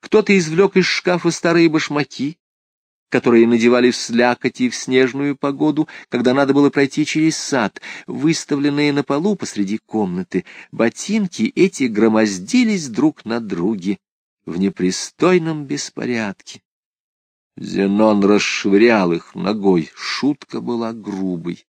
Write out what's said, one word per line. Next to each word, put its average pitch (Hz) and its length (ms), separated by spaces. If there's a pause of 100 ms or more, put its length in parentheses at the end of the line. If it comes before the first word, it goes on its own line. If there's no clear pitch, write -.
Кто-то 208 360
извлек 180 400
из 180 100
шкафа 175 440
старые 170 380
башмаки, 147 680 (720)
которые 117 380
надевали 120 440
в 117 60
слякоти 120 680
и 127 40
в 113 60
снежную 131 640
погоду, 147 500 (220)
когда 123 260
надо 139 200
было 143 160
пройти 143 360
через 156 300
сад. - 440 (280)
Выставленные 143 840
на 139 120
полу 175 320
посреди 101 420
комнаты, 92 680 (280)
ботинки 180 840
эти 175 300
громоздились 113 1040
друг 143 360
на 113 140
друге 98 600 (460)
в 80 140
непристойном 151 1080
беспорядке. 117 960 (1000)
Зенон 98 640
расшвырял 101 880
их - 220
ногой, 92 600
шутка - 680
была 117 320
грубой. 95 760